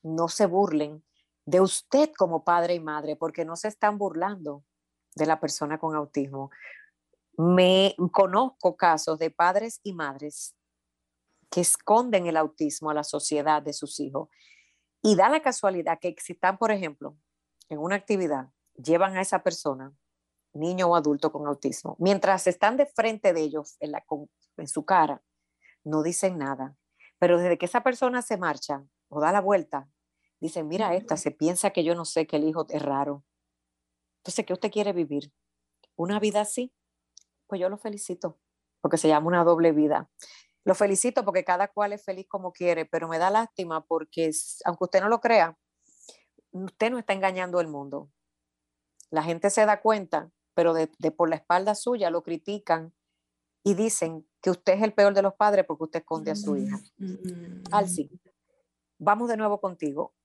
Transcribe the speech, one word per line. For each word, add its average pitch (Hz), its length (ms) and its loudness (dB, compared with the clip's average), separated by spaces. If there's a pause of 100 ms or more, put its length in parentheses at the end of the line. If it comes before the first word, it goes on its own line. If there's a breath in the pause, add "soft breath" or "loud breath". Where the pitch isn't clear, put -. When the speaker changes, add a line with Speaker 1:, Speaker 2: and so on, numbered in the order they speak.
Speaker 1:
No 165 280 -2
se 202 180 2
burlen 156 560 0 (420)
de 175 160 4
usted 277 560 2
como 165 260 0
padre 175 300 2
y 170 60 -2
madre, 151 360 -6
porque 165 300 -6
no 165 100 -10
se 214 120 -8
están 208 320 -2
burlando 170 640 -4 (520)
de - 120 0
la 156 120 2
persona 151 380 -4
con 156 180 -4
autismo. 139 540 -6 (880 loud breath)
Me 185 580 6 (160)
conozco 202 640 2
casos 160 440 0
de 160 100 -2
padres 190 540 0
y 202 100 -8
madres 147 640 -10 (960)
que 180 100 0
esconden 214 640 2
el 160 120 0
autismo 156 520 -2
a 151 60 -2
la 147 80 -2
sociedad 151 580 -2
de 147 120 -8
sus - 260 -12
hijos. 135 300 -6 (760 soft breath)
Y 214 120 6
da 190 140 4
la 311 140 2
casualidad 180 560 -2
que 175 200 -6
si - 140 -14
están, 190 240 0
por 226 140 0
ejemplo, 151 440 -6 (540)
en 156 80 -8
una 175 180 -2
actividad, 170 540 -2 (240)
llevan 170 440 0
a 185 40 -2
esa 185 220 -2
persona, 139 500 -6 (600)
niño 175 340 -2
o 170 80 6
adulto 151 360 2
con 147 140 -10
autismo, - 540 -6
mientras 190 480 2
están 202 300 2
de 285 100 4
frente 214 460 0
de 165 80 0
ellos 151 380 -4
en 147 120 -8
la, 147 100 -8
con, 147 280 -10 (280)
en 156 100 -12
su 151 180 -6
cara, 156 360 2 (640 soft breath)
no 151 200 -2
dicen 175 340 -2
nada. 135 380 -6 (440 soft breath)
Pero 175 200 6
desde 175 180 2
que - 80 -4
esa 233 160 0
persona 247 400 0
se 226 160 -4
marcha 147 460 -6 (260)
o 202 100 -6
da 170 120 2
la 202 100 2
vuelta, 175 480 0 (500)
dicen, 160 280 -6
"Mira 185 260 -2
esta, 185 240 -2
se - 140 -4
piensa 180 400 0
que 175 120 0
yo 165 120 2
no 170 100 -8
sé 160 220 -2
que 156 100 -2
el 147 60 2
hijo 156 260 -2
es 147 120 -4
raro." 143 420 -4 (960)
Entonces, - 260 -6
¿qué 180 80 -4
usted 190 180 -4
quiere 202 220 0
vivir? 143 380 -4 (640)
¿Una 190 240 -2
vida 208 220 0
así? 247 300 -4 (760)
Pues 196 120 -6
yo 180 80 -2
lo 202 100 -4
felicito, 202 600 -10 (400)
porque 165 180 0
se 156 100 2
llama 156 200 4
una 175 160 4
doble 165 280 6
vida. 151 380 2 (540 loud breath)
Lo 185 120 4
felicito 214 500 2
porque 185 180 0
cada 185 240 0
cual 208 260 -4
es 208 120 -12
feliz 190 220 -10
como 185 260 -8
quiere, 170 320 0
pero 165 220 -4
me 165 100 -4
da 185 140 2
lástima 185 540 -2
porque, 165 420 -2
s-, - 380 -6
aunque 175 200 -2
usted 185 160 2
no 202 80 0
lo 226 100 2
crea, 202 380 4 (960 soft breath)
usted 196 400 -4
no 247 80 -4
está 214 140 -4
engañando 185 460 -2
al 165 80 0
mundo. 143 440 -10 (1000)
La 156 140 0
gente 170 260 0
se 214 160 4
da 208 160 2
cuenta, 180 480 0 (240)
pero 170 200 4
de, 160 160 0 (100)
de 160 120 0
por 170 160 2
la 160 80 0
espalda 190 380 0
suya 208 380 -2
lo 165 100 -2
critican 170 720 -6 (720)
y 202 100 4
dicen 170 520 -2 (160)
que - 80 0
usted 185 240 2
es 196 80 2
el 214 120 2
peor 202 200 6
de 196 80 4
los 196 120 2
padres 208 340 4
porque 160 160 -6
usted 160 160 -6
esconde 156 320 -6
a - 40 -4
su - 200 -4
hijo. 202 220 -4 (200)
Speaker 2:
Mm, 196 80 -12
mm, 185 120 -10
mm. 180 460 -14 (100)
Speaker 1:
Alci, 180 360 0 (880)
vamos 208 300 0
de 226 100 0
nuevo 208 220 0
contigo. 156 640 -6